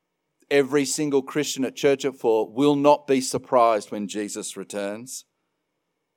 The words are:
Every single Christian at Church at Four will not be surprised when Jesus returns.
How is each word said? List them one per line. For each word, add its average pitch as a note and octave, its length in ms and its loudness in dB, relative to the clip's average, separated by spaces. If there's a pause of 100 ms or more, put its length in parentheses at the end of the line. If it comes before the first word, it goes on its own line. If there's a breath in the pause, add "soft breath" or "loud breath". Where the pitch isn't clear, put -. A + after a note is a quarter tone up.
(500)
Every C#3+ 360 2
single C#3+ 360 0
Christian C#3 440 -4
at A#2 100 -6
Church C#3 300 2
at C3+ 100 -4
Four A2 340 0
will C#3+ 280 2
not C#3+ 280 4
be C3+ 140 2
surprised A#2 720 0
when G#2 160 -6
Jesus G2+ 480 -8
returns. G2+ 680 -10 (920)